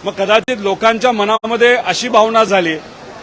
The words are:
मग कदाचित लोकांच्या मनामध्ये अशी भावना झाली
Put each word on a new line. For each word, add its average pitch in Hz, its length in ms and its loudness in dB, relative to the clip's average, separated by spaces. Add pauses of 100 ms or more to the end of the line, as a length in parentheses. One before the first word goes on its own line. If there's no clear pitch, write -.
मग 196 80 -4
कदाचित 214 460 -2
लोकांच्या 220 540 0
मनामध्ये 220 640 2
अशी 214 320 -4
भावना 226 360 4
झाली 175 300 0 (480)